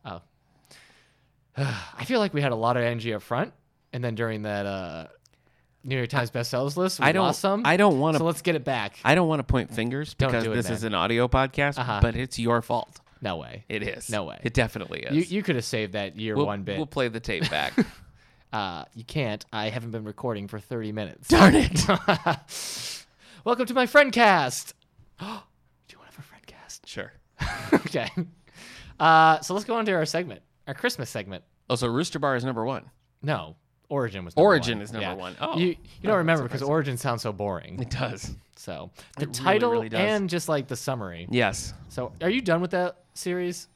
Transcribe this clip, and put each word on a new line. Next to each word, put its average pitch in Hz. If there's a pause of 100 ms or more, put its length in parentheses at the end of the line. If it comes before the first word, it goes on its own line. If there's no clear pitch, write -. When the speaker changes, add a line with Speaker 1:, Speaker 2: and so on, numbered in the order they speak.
Speaker 1:
Oh. 95 (1400)
<sighs> -
I 123
feel 240
like 190
we 143
had 131
a -
lot 117
of 120
energy 117
up 101
front, 131 (400)
and 127
then 120
during 110
that, 101
uh, 87 (760)
New 131
York 120
Times 127
bestsellers 131
list, 185
we 131
Speaker 2:
I 156
don't, 190
Speaker 1:
lost -
some. 196
Speaker 2:
I 156
don't 190
wanna, 156
Speaker 1:
So 165
let's 170
get 175
it 147
back. 117
Speaker 2:
I 147
don't 175
wanna 151
point 120
fingers 123
Speaker 1:
Don't 139
Speaker 2:
because 117
Speaker 1:
do 113
it, 110
Speaker 2:
this 113
is 110
Speaker 1:
man. 110
Speaker 2:
an -
audio 117
podcast, 135
Speaker 1:
Uh-huh. 117
Speaker 2:
but 117
it's 127
your 117
fault. - (200)
Speaker 1:
No 95
way. 67
Speaker 2:
It 107
is. 107
Speaker 1:
No 104
way. -
Speaker 2:
It 120
definitely 110
is. - (160)
Speaker 1:
You, 190
you 214
could 165
have 117
saved 107
that 101
year 107
Speaker 2:
We'll, 101
Speaker 1:
one 101
bit. 98
Speaker 2:
we'll 151
play 131
the 113
tape 110
back. 71
Speaker 1:
<laughs> - (680)
Uh, 92 (100)
you 113
can't. 113
I 107
haven't 113
been 110
recording 104
for 107
thirty 110
minutes. 107
Speaker 2:
Darn 311
it. 240
Speaker 1:
<laughs> - (400)
Welcome 240
to 247
my 254
friend 285
cast. 190 (240)
<gasps> -
Do 185
you -
wanna -
have -
a -
friend -
cast? -
Speaker 2:
Sure. - (260)
Speaker 1:
<laughs> -
Okay. 127 (880)
Uh, 160
so -
let's 208
go 226
on 226
to 202
our 170
segment, 151 (260)
our 139
Christmas 147
segment. 98 (240)
Speaker 2:
Oh, 131
so 120
Rooster 139
Bar 139
is 120
number 117
one. 131 (300)
Speaker 1:
No. 95 (320)
Origin 107
was 85
number 170
Speaker 2:
Origin 120
Speaker 1:
one. 104
Speaker 2:
is 110
number 104
Speaker 1:
Yeah. 92
Speaker 2:
one. 90
Oh. 320
Speaker 1:
You, 180
you 170 (280)
don't 208
Speaker 2:
Oh, 202
Speaker 1:
remember 160
Speaker 2:
that's 120
Speaker 1:
'cause 139
Speaker 2:
surprising. 139
Speaker 1:
Origin 139
sounds 120
so 110
boring. 95
Speaker 2:
It 120
does. 120 (220)
Speaker 1:
So 80 (240)
the 143
Speaker 2:
It -
really, 123
Speaker 1:
title 214
Speaker 2:
really 226
does. -
Speaker 1:
and 208
just, 170
like, 143
the 127
summary. 92
Speaker 2:
Yes. 113 (140)
Speaker 1:
So - (100)
are 170
you 247
done 170
with 175
that 180 (160)
series? 180